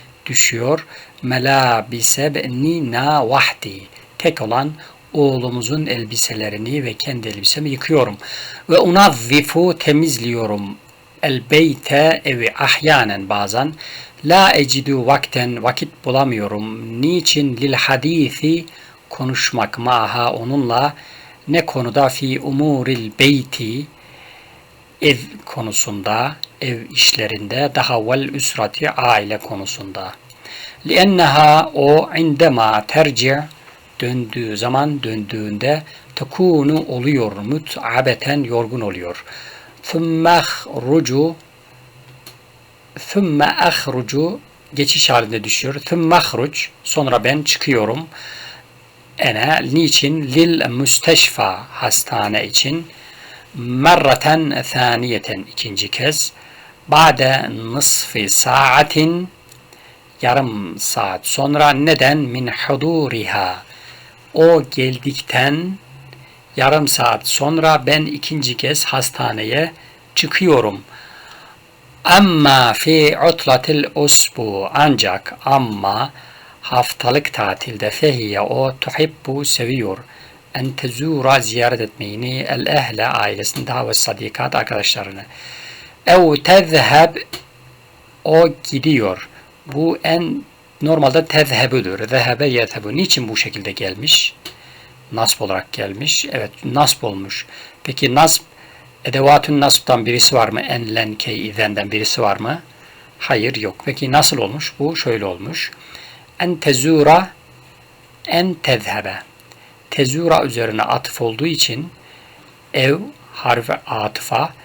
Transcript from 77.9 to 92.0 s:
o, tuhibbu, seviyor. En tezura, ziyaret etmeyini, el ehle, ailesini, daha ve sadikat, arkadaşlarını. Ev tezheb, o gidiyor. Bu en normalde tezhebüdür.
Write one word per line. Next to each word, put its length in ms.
o, 400
tuhibbu, 640
seviyor. 520
En 180
tezura, 680
ziyaret 420
etmeyini, 680
el 180
ehle, 400
ailesini, 600
daha 200
ve 60
sadikat, 640
arkadaşlarını. 680
Ev 280
tezheb, 800
o 240
gidiyor. 580
Bu 380
en 400
normalde 440
tezhebüdür. 800